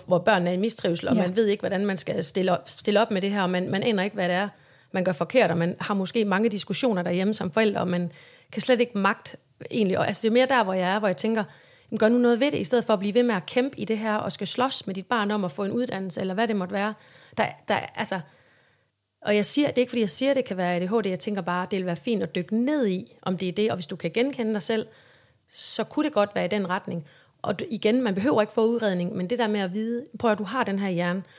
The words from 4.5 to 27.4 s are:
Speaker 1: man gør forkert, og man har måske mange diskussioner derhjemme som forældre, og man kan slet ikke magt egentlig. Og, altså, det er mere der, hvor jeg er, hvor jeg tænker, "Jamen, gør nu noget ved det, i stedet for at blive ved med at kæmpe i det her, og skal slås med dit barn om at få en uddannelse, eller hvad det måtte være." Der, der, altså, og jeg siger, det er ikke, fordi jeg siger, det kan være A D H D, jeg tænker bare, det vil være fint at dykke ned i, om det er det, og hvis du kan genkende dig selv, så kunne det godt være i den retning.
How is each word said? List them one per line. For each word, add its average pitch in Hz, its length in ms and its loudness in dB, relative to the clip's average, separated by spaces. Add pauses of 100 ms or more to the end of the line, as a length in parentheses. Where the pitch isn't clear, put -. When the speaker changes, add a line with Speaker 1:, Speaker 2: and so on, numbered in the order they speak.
Speaker 1:
man 185 100 0
gør 185 80 2
forkert, 190 400 2
og 170 60 0
man 170 220 0
har - 140 -4
måske 202 320 0
mange 202 240 2
diskussioner 208 520 0
derhjemme 180 320 0
som 185 180 -4
forældre, 214 300 2
og 175 60 0
man 175 240 -2 (400)
kan 214 100 -4
slet 247 180 4
ikke 240 180 -2
magt 196 380 -2 (360)
egentlig. 202 280 2
Og, - 80 2
altså, - 140 -4
det 226 60 2
er 214 60 4
mere 254 140 6
der, 262 160 4
hvor 190 100 -2
jeg 185 220 0
er, 214 40 0
hvor 214 80 0
jeg 185 100 0
tænker, 220 260 0 (480)
"Jamen, 220 80 -4
gør 220 100 6
nu 240 80 4
noget 240 220 4
ved 285 120 2
det, - 80 0
i - 40 -2
stedet 226 220 0
for 220 80 2
at 196 60 2
blive 202 140 -2
ved 247 100 4
med 233 120 2
at 175 100 -4
kæmpe 262 340 -2
i 208 60 -6
det 220 120 -2
her, 214 180 -2
og 208 160 -4
skal - 160 -6
slås - 400 -2
med 190 80 -6
dit 190 100 -8
barn 214 260 0
om 208 120 0
at 175 80 -4
få 208 120 -6
en 196 80 -2
uddannelse, 190 500 -4
eller 190 120 -2
hvad 220 140 0
det 226 80 0
måtte 185 180 -2
være." 208 200 -2 (440)
Der, - 80 2 (220)
der, 208 80 2
altså, - 440 -4 (1000)
og 208 140 2
jeg 208 100 2
siger, 285 220 4
det - 100 -2
er 247 40 6
ikke, 247 100 0
fordi 240 100 0
jeg 208 80 2
siger, 269 240 2
det 262 120 0
kan 190 120 -6
være 180 180 0
A 170 100 0
D 180 40 -4
H 208 40 0 (100)
D, - 20 -4
jeg 185 140 -2
tænker 202 220 -4
bare, 180 300 -2
det 202 60 0
vil 185 80 -2
være 175 100 -2
fint 208 280 -2
at 160 120 -6
dykke 180 200 -2
ned 254 320 2
i, 185 340 -4
om 185 160 -2
det 185 100 -4
er 175 60 -4
det, 208 180 0
og - 40 -2
hvis 180 120 -8
du 190 80 -10
kan 165 160 -4
genkende 233 420 0
dig 208 80 -2
selv, 226 260 -2 (680)
så - 300 -2
kunne 302 220 -2
det 302 80 -2
godt 208 220 2
være 180 100 -2
i - 20 -2
den 190 220 -2
retning. 180 360 -6 (360)